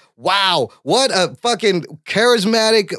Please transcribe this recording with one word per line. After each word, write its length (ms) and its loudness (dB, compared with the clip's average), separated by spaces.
Wow, 540 0
what 320 0
a 220 -2
fucking 480 -2
charismatic 920 2